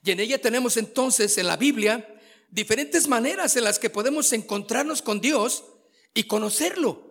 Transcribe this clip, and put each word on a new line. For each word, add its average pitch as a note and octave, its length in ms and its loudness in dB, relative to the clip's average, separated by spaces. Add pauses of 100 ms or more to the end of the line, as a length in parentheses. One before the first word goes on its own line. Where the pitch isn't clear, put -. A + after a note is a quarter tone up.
Y F#3+ 80 0
en F3+ 80 -2
ella A3+ 220 0
tenemos A#3+ 360 0
entonces, A3+ 600 0
en F#3 100 0
la E3 100 0
Biblia, A3+ 640 0 (280)
diferentes B3+ 580 0
maneras C#4+ 480 0
en A#3+ 80 2
las G#3 140 0
que A3 120 -2
podemos C4+ 440 0
encontrarnos A#3 680 -2
con G#3 200 -2
Dios A#3+ 420 0 (500)
y A3+ 100 2
conocerlo. A3 880 -2